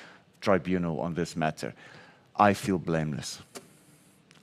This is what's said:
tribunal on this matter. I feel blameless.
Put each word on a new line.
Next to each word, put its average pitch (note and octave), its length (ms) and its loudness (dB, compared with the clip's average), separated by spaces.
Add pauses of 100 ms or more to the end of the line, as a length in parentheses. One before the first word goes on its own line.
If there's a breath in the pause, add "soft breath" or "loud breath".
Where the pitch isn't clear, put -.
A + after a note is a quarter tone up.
(400 loud breath)
tribunal F2+ 600 2
on E2+ 120 -4
this E2 240 -4
matter. D#2 380 -4 (600 loud breath)
I G2+ 200 6
feel F#2 240 -2
blameless. D2+ 600 -4 (1040)